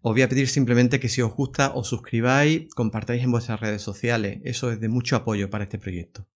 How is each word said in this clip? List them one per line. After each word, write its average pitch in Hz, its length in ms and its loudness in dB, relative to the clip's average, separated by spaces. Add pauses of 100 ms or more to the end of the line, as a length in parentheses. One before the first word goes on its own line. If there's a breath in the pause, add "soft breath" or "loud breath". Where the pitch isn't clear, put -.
os 113 100 2
voy 123 120 6
a 123 40 4
pedir 131 220 2
simplemente 123 500 4
que 123 80 -4
si 127 140 0
os 113 120 0
gusta 139 400 0
os 127 140 -4
suscribáis, 135 880 2
compartáis 113 480 -2
en 127 80 2
vuestras 117 300 -2
redes 107 200 -2
sociales. 110 600 -2
Eso 123 300 -2
es 110 80 -6
de 113 80 0
mucho 123 260 0
apoyo 101 340 0
para 104 140 -4
este - 160 -8
proyecto. 90 560 -10